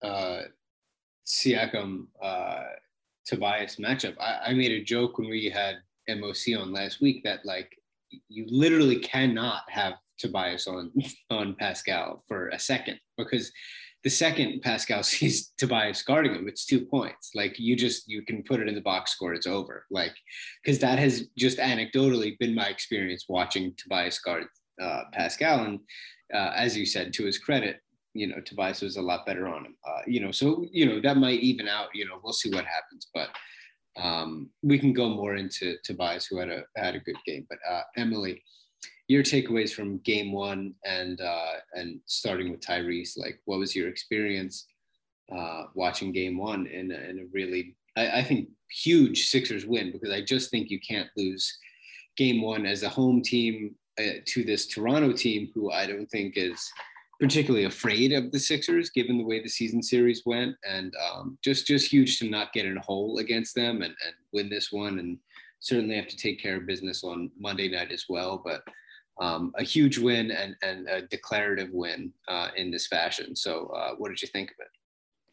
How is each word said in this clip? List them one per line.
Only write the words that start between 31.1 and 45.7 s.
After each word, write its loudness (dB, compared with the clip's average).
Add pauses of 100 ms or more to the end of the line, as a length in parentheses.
might 6
even 2
out, -2
you -6
know, -12
we'll -6
see 0
what 0
happens. -8
But, -2 (680)
um, -4 (120)
we 6
can 6
go 2
more -2
into -4
Tobias, -4
who -4
had -4
a, -6 (140)
had -2
a -8
good -8 (100)
game. -8
But, -12 (120)
uh, -2 (140)
Emily, -2 (640)
your 6
takeaways 2
from -6
game 0
one -4 (100)
and, -4
uh, -4 (200)
and -8
starting -2
with -8
Tyrese, -4
like, -10
what -2
was -2
your 0
experience, -4 (720)
uh, -8 (100)